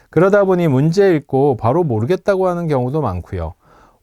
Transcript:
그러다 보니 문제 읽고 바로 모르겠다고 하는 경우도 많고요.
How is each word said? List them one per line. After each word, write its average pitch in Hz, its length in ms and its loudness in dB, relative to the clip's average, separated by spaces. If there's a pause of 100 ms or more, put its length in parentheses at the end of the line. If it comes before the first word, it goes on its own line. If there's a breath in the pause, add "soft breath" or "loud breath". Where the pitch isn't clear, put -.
(100)
그러다 196 340 4
보니 180 240 0
문제 165 480 2
읽고 135 400 0
바로 143 280 0
모르겠다고 185 600 -2
하는 175 220 -4
경우도 135 320 -2
많고요. 90 540 -6 (480 soft breath)